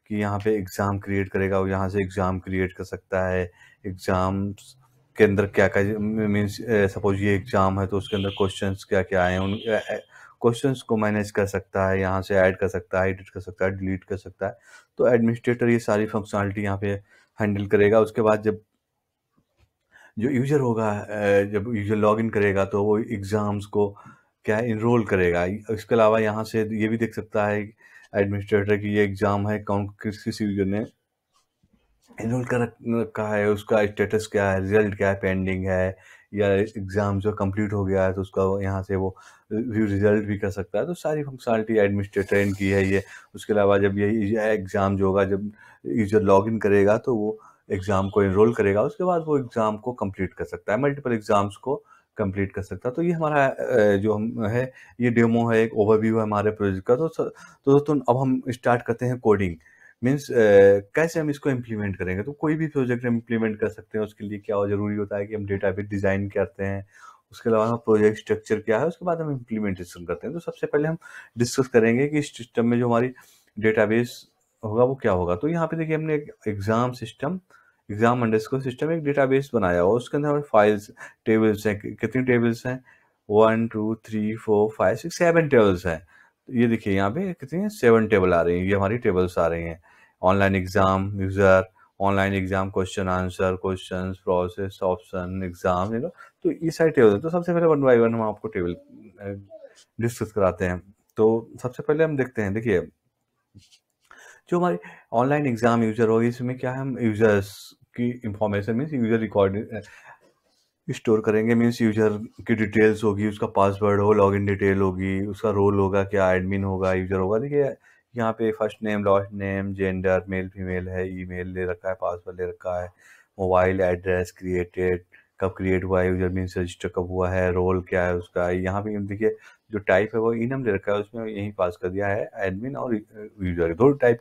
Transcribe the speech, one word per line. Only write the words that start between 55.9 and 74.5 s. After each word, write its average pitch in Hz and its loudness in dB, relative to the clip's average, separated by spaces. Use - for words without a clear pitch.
है 110 2
हमारे 107 0
प्रोजेक्ट 98 -2
का। 123 6
तो 160 -2
स-, 156 -4
तो 139 4
दोस्तों, 143 4
अब 123 4
हम 131 0
स्टार्ट 120 0
करते 120 -4
हैं 123 -4
कोडिंग, 98 2
मीन्स, 139 0
अ, 123 -2
कैसे 165 0
हम 151 -2
इसको 143 -4
इम्प्लीमेंट 110 -4
करेंगे। 92 -4
तो 143 -8
कोई 156 -2
भी 156 -4
प्रोजेक्ट 123 -2
हम 120 0
इम्प्लीमेंट 113 -2
कर 107 0
सकते - -10
हैं, 107 -2
उसके 107 -14
लिए 101 -8
क्या 101 -2
ज़रूरी 104 -2
होता 104 -6
है 101 -4
कि 110 -10
हम 104 -6
डेटाबेस 98 -2
डिज़ाइन 98 -2
करते 98 -4
हैं, 98 -6
उसके - -6
अलावा 113 2
प्रोजेक्ट 107 4
स्ट्रक्चर 110 -4
क्या 110 0
है, 147 0
उसके 180 -8
बाद 165 -4
हम 156 -6
इम्प्लीमेंटेशन 104 -6
करते 87 -6
हैं। 139 -8
तो 170 -8
सबसे 165 -8
पहले 151 0
हम 165 -4
डिस्कस 123 0
करेंगे 117 4
कि 147 0
इस - -8
सिस्टम 117 -4
में 120 2
जो 123 0
हमारी 120 2
डेटाबेस 110 0